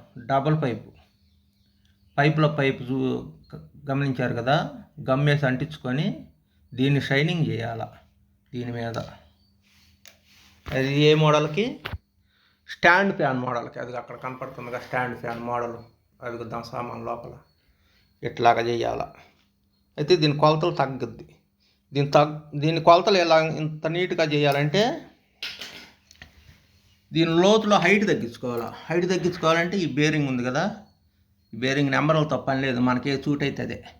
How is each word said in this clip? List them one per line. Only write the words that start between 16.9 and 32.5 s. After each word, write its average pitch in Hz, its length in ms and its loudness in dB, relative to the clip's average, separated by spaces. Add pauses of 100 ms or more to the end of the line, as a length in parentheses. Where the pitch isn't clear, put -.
లోపల 120 300 -10 (880)
ఇట్లాగా 117 440 2
చేయాల. 117 360 -2 (960)
అయితే 156 180 4
దీని 151 200 2
కొలతలు 156 380 2
తగ్గుద్ది. 127 520 -6 (680)
దీని 139 180 0
తగ్-, 151 300 4 (200)
దీని 160 200 0
కొలతలు 180 380 6
ఎలా 165 180 4 (200)
ఇంత 156 300 -6
నీట్‌గా 170 380 -2
చేయాలంటే 147 580 2 (2250)
దీని 165 200 2 (100)
లోతులో 208 340 6
హైట్ 196 320 4
తగ్గించుకోవాలా. 117 680 -4 (100)
హైట్ 175 240 -2
తగ్గించుకోవాలంటే 175 720 0
ఈ 170 160 0
బేరింగ్ 147 340 2
ఉంది 123 160 -2
కదా, 135 200 -2 (880)
ఈ - 40 -14
బేరింగ్ 135 340 0
నెంబర్లతో 151 460 2
పని 131 240 -2